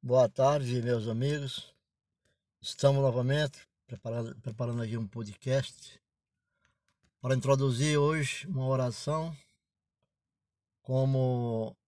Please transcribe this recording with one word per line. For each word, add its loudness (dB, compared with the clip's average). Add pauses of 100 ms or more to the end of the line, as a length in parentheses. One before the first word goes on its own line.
Boa 6
tarde, 2
meus 0
amigos. -4 (880)
Estamos 2
novamente 0 (200)
preparando, -8
preparando -6
aqui -4
um -4
podcast -6 (1200)
para 0
introduzir 2
hoje 0
uma -4
oração -2 (1500)
como 0 (120)